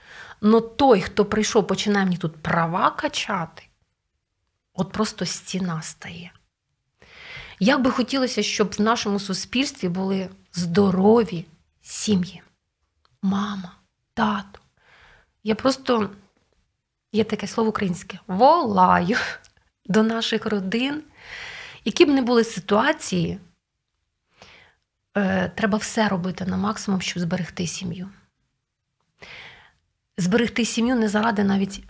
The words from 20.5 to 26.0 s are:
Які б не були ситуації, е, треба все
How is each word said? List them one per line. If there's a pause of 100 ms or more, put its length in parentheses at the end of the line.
Які
б
не
були
ситуації, (1800)
е,
треба
все